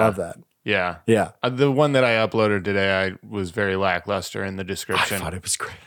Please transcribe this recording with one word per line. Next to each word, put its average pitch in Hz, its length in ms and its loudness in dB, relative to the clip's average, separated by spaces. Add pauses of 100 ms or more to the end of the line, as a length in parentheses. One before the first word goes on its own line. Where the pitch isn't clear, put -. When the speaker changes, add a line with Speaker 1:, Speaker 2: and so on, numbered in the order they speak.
Speaker 1:
love 104 120 2
that. 87 200 -6 (280)
Speaker 2:
Yeah. 92 320 0 (100)
Speaker 1:
Yeah. 104 240 4 (120)
Speaker 2:
Uh, 127 60 0
the 131 220 2
one 143 220 2
that 131 120 6
I 120 60 4 (160)
uploaded 104 380 2
today, 98 420 2
I 92 60 -4 (140)
was 101 260 -6
very 98 240 -2
lackluster 95 680 -2
in 95 120 -8
the 95 80 -8
Speaker 1:
I - 20 -10
Speaker 2:
description. 95 540 -2
Speaker 1:
thought 82 120 -6
it 90 100 -10
was - 140 -4
great. - 160 -10 (140)